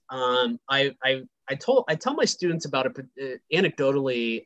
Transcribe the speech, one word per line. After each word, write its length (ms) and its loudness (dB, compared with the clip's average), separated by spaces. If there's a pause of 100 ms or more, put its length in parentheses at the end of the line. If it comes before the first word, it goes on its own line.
um, 580 0
I, 360 0
I, 220 0 (220)
I 60 -6
told, 340 2
I 60 0
tell 220 -2
my 100 0
students 400 -2
about 220 0
it, 100 -10 (240)
uh, 160 -8 (180)
anecdotally 920 0